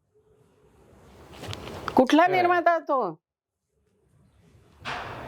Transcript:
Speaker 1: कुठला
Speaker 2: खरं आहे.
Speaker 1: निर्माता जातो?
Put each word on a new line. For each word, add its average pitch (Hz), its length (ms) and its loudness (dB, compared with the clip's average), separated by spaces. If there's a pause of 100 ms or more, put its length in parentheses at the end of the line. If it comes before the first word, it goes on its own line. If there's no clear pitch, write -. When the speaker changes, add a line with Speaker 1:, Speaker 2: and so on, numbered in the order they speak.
(2000)
Speaker 1:
कुठला 294 280 6
Speaker 2:
खरं 359 100 2
आहे. 359 80 2
Speaker 1:
निर्माता 349 380 2
जातो? 233 400 -4 (2000)